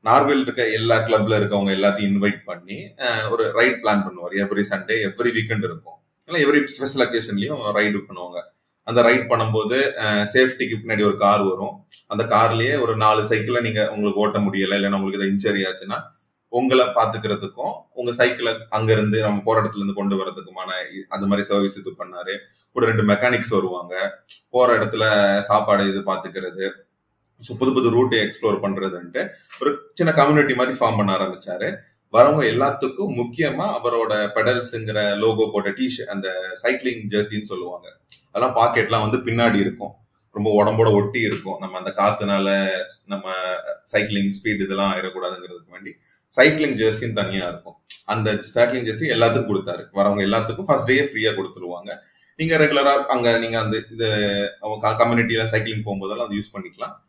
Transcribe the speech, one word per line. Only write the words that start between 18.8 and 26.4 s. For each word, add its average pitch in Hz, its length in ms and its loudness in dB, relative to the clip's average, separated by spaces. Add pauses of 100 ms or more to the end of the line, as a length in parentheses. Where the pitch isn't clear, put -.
இருந்து, 107 300 4
நம்ம 104 220 0
போற 110 180 4
இடத்துல 104 140 -4
இருந்து 101 180 -4
கொண்டு 98 220 -2
வரதுக்குமான 92 540 -8
இ-, 92 400 -10
அது 101 180 -4
மாதிரி 101 200 0
சர்வீஸ் 101 300 0
இது 92 200 -12
பண்ணாரு. 90 400 -10 (360)
கூட 120 120 2
ரெண்டு 110 200 2
மெக்கானிக்ஸ் 110 440 2
வருவாங்க. 92 760 -4 (260)
போற 123 300 4
இடத்துல 104 600 2
சாப்பாடு 101 480 2
இது 98 120 -2
பாத்துக்கிறது. 92 720 -6 (680)